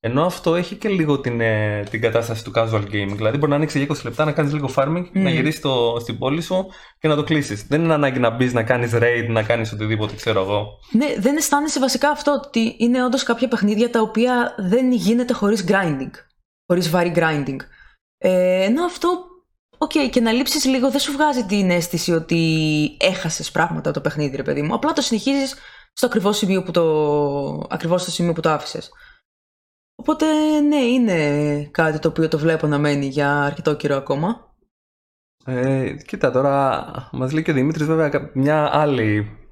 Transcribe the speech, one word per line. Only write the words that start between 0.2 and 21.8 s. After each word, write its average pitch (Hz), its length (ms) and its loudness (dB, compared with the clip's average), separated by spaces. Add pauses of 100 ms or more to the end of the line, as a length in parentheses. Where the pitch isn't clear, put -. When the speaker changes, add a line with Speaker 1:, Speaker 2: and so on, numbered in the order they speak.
Speaker 1:
αυτό 175 300 0
έχει 175 220 -4
και 220 120 -6
λίγο 156 320 2
την, 120 200 -4
ε, 107 500 0
την 110 100 -6
κατάσταση 113 440 0
του 104 100 -12
casual 113 280 0
game. 101 340 -4
Δηλαδή 113 220 0
μπορεί 147 120 2
να 143 60 2
ανοίξεις 151 200 0
για 139 100 0
είκοσι - 200 -6
λεπτά, 156 180 -2
να 151 80 0
κάνεις 147 200 0
λίγο 143 220 -4
farming, 156 300 0
Speaker 2:
Mm. - 80 -14
Speaker 1:
να 190 180 2
γυρίσεις 156 280 0
στο, 120 420 0
στην 120 180 -8
πόλη 139 220 -2
σου 185 260 -2 (320)
και 156 100 -2
να 151 80 2
το - 80 -2
κλείσεις. 143 420 -2
Δεν 165 180 0
είναι 165 100 2
ανάγκη 135 240 0
να 120 120 2
μπεις, 123 220 0
να 117 100 0
κάνεις 120 320 0
raid, 117 340 2
να 113 140 0
κάνεις 113 300 -2
οτιδήποτε, 107 420 -4
ξέρω 104 260 0
εγώ. 101 260 0 (260)
Speaker 2:
Ναι, 254 140 4 (120)
δεν 269 180 2
αισθάνεσαι 294 440 0
βασικά 269 300 2
αυτό, 294 220 0 (120)
ότι 226 340 -2
είναι 247 260 2
όντως 247 180 0
κάποια 240 260 0
παιχνίδια 220 420 2
τα 233 100 2
οποία 240 580 0
δεν 247 340 2
γίνεται 240 400 2
χωρίς 202 360 0
grinding, 156 420 0 (560)
χωρίς 175 240 0
βαρύ 175 260 2
grinding. 147 400 0 (640)
Ε, 185 460 4
ενώ 269 200 2
αυτό, 349 400 -2 (540)
οκ, 311 140 -2 (180)
και 247 100 4
να 226 120 2
λείψεις 269 320 0
λίγο 262 260 2
δεν 226 100 0
σου 302 120 -4
βγάζει 277 320 0
την 190 260 2
αίσθηση 175 420 0